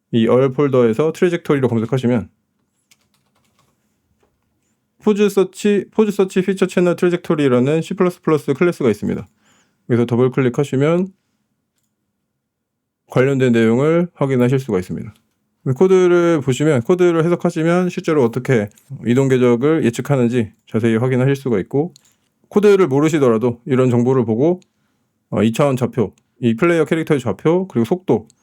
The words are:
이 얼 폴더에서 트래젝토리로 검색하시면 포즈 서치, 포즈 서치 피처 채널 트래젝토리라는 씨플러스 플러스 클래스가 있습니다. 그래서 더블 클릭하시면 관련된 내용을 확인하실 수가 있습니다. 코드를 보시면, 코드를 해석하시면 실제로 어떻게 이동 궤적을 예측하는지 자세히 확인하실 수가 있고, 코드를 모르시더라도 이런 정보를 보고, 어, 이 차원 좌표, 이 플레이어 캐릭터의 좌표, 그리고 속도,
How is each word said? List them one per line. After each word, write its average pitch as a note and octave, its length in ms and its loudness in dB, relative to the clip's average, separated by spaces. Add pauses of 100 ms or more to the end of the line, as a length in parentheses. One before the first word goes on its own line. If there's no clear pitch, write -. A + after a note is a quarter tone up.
(120)
이 A2+ 160 2
얼 C3 260 2
폴더에서 C3+ 600 0
트래젝토리로 E3 540 -2
검색하시면 A#2 600 -2 (2750)
포즈 G#3 260 2
서치, G3+ 640 -2
포즈 G#3+ 200 0
서치 F#3+ 300 -2
피처 F#3+ 260 -2
채널 F3 280 0
트래젝토리라는 D#3 840 0
씨플러스 F3+ 400 -6
플러스 D3 320 -2
클래스가 E3 360 0
있습니다. F#2+ 380 -6 (600)
그래서 A#2+ 180 0
더블 B2 260 0
클릭하시면 C#3+ 760 -2 (2000)
관련된 C3 400 0
내용을 C3 640 2
확인하실 C3 440 0
수가 G#2 200 -4
있습니다. - 340 -10 (640)
코드를 F3 640 2
보시면, C3+ 400 0
코드를 F3 440 0
해석하시면 F3 640 0
실제로 D#3+ 340 -2
어떻게 A#2 460 -2 (360)
이동 C3 240 2
궤적을 B2+ 540 2
예측하는지 A#2+ 680 -2 (160)
자세히 A2+ 280 0
확인하실 B2+ 400 0
수가 B2 240 -4
있고, C#3+ 340 -4 (560)
코드를 G3 380 4
모르시더라도 C3 800 0
이런 B2+ 240 0
정보를 B2 360 0
보고, C#3 340 0 (720)
어, G#2+ 120 -2
이 A2+ 120 2
차원 C#3+ 220 0
좌표, A2+ 380 -4 (260)
이 A#2 160 0
플레이어 E3+ 300 0
캐릭터의 D#3+ 340 -2
좌표, D#3+ 480 -2
그리고 A#2 180 -2
속도, C3 420 -2 (160)